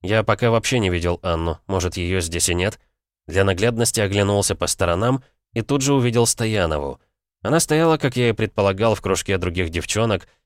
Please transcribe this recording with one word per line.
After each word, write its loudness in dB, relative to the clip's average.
Я 0
пока 0
вообще 0
не 2
видел 0
Анну. -2
Может, -2
её -2
здесь -2
и 0
нет?» -2
Для 0
наглядности 0
оглянулся 2
по -4
сторонам 0
и -2
тут -2
же 0
увидел 2
Стоянову. -2
Она 2
стояла, 2
как -2
я 2
и 2
предполагал, 2
в -6
кружке 0
других -2
девчонок -2